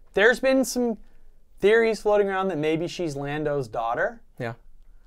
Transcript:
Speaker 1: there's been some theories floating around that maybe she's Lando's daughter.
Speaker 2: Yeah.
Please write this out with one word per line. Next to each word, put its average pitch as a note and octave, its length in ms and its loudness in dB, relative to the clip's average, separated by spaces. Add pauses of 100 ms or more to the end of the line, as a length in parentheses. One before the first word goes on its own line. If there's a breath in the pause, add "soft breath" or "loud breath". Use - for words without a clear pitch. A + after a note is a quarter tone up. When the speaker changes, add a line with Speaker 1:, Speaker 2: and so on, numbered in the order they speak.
(140)
Speaker 1:
there's A3+ 260 4
been C4+ 240 2
some A#3+ 340 -4 (640)
theories A3 420 4
floating G#3 280 2
around F#3+ 200 -2
that E3+ 80 -2
maybe D#3 300 0
she's D#3+ 280 -6
Lando's C#3+ 520 -4
daughter. B2+ 540 -4 (180)
Speaker 2:
Yeah. A#2 140 -6 (540)